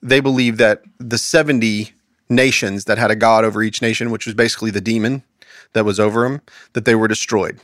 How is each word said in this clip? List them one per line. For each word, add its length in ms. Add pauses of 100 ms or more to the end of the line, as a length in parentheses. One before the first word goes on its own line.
They 200
believe 380
that 240 (160)
the 200
seventy 760 (340)
nations 560
that 120
had 140
a 60
god 280
over 160
each 220
nation, 300
which 120
was 120
basically 340
the 100
demon 440 (480)
that 120
was 160
over 240
'em, 160 (320)
that 120
they 100
were 140
destroyed 560